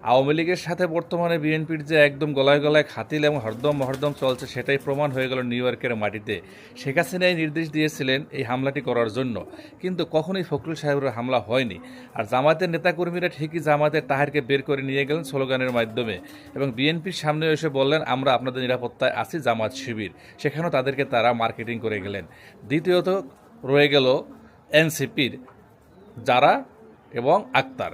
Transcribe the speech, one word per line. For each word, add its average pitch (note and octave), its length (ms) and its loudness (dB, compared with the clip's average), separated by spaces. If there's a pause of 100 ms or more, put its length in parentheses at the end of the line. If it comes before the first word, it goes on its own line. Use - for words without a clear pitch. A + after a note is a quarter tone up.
আওয়ামী C3+ 300 4
লীগের E3 220 0
সাথে F3 320 -2
বর্তমানে E3+ 520 0
বিএনপির D#3 460 -2
যে D#3+ 100 0
একদম D3 380 4
গলায় C#3 260 6
গলায় D3+ 240 4
খাতিল D3 420 -4
এবং D3 120 2
হরদম A#2 340 -2
মহরদম C#3 480 -2
চলছে C3 280 0
সেটাই C3 300 -2
প্রমাণ C#3+ 340 0
হয়ে C3 180 -2
গেল B2+ 120 -2
নিউ B2 220 -2
ইয়র্কের B2 320 -2
মাটিতে। G#2 460 -4 (360)
শেখ C#3 200 -2
হাসিনাই F3+ 380 0
নির্দেশ D#3+ 360 -2
দিয়েছিলেন D3 600 0
এই C3+ 120 -4
হামলাটি C3+ 380 -2
করার A#2+ 300 0
জন্য, A2+ 340 -4 (360)
কিন্তু F3 300 -2
কখনোই E3+ 320 0
ফখরুল D#3 320 -4
সাহেবের C#3+ 340 0
হামলা A#2+ 300 0
হয়নি। A2+ 400 -2 (340)
আর A2+ 100 -4
জামায়াতের D3+ 460 2
নেতাকর্মীরা F3 600 0
ঠিকই D#3 300 -6
জামায়াতের D3+ 480 2
তাহেরকে C#3+ 340 0
বের C3+ 200 0
করে C#3 200 -2
নিয়ে C3+ 240 0
গেলেন D#3 180 -2
স্লোগানের C3 480 -2
মাধ্যমে A2+ 480 -2 (360)
এবং C3+ 160 -2
বিএনপির D#3 400 -2
সামনে D#3 400 0
এসে D#3 180 0
বললেন, C#3 320 2
"আমরা C3 320 0
আপনাদের B2+ 280 -2
নিরাপত্তায় B2 500 0
আছি, A#2 280 -4
জামাত A2+ 340 0
শিবির।" A2 380 -8 (280)
সেখানেও D3+ 300 -2
তাদেরকে C3+ 360 0
তারা A#2+ 280 2
মার্কেটিং A2+ 460 -4
করে G#2+ 220 -4
গেলেন। G2 240 -8 (420)
দ্বিতীয়ত E3+ 420 2 (540)
রয়ে C#3+ 240 6
গেল C#3 360 4 (480)
এনসিপির D3 680 2 (840)
যারা D3 400 4 (480)
এবং D3 420 2
আক্তার C3 400 -2